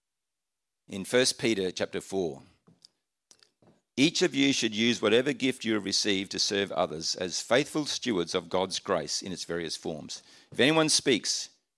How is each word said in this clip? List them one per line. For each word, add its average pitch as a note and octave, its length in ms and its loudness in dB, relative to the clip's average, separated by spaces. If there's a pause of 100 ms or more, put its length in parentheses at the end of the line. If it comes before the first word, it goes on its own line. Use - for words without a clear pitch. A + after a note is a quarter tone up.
(880)
In F#2+ 160 -8
First B2 340 2
Peter G2 320 2
chapter F#2 300 -4
four, E2 420 -4 (1500)
"Each E3 260 4
of D#3 140 2
you C#3 160 4
should A#2 240 0
use A#2 260 2
whatever A#2+ 300 4
gift B2+ 320 -2
you A2+ 100 0
have G2+ 120 -2
received G2 460 0
to F#2 80 -4
serve G2+ 340 0
others D#2+ 420 -2
as F2+ 260 -4
faithful D3 440 0
stewards F#2+ 500 -2
of E2+ 140 -4
God's F#2 300 -2
grace D#2+ 420 -2
in F#2+ 100 -10
its E2 140 -10
various E2 320 -6
forms. - 440 -10 (300)
If - 80 -6
anyone D#3 300 4
speaks, - 600 0 (280)